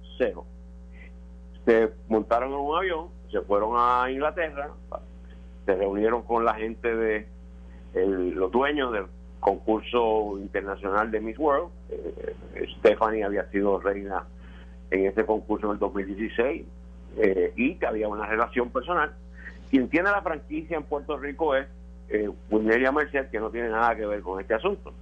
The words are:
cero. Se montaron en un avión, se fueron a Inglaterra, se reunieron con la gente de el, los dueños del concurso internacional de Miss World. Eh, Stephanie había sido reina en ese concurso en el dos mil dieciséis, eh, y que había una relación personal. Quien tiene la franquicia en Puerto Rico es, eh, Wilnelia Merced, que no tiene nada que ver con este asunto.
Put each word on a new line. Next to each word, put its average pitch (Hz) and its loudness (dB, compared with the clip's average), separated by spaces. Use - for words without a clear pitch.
cero. 90 -2
Se 113 8
montaron 117 2
en 139 -2
un 147 0
avión, 170 0
se 98 0
fueron 107 2
a 123 4
Inglaterra, 151 -2
se 98 4
reunieron 104 4
con 113 2
la 113 4
gente 113 -2
de 110 2
el, 92 4
los 90 0
dueños 135 2
del 98 -2
concurso 110 2
internacional 98 -2
de 107 0
Miss 110 -6
World. 156 2
Eh, - -8
Stephanie 107 4
había 101 -2
sido 98 2
reina 98 -2
en 95 4
ese 107 2
concurso 107 0
en 104 0
el 98 -2
dos 98 0
mil 95 -2
dieciséis, 110 -2
eh, 95 4
y 135 2
que - -2
había 107 0
una 104 -4
relación 117 0
personal. 156 0
Quien 131 4
tiene 180 2
la 202 2
franquicia 160 -4
en 147 -4
Puerto 147 -4
Rico 143 0
es, 135 2
eh, 104 2
Wilnelia 113 6
Merced, 143 0
que 107 -2
no 110 -2
tiene 120 -2
nada 113 4
que 107 -2
ver 104 -2
con 92 -4
este 110 0
asunto. 190 -2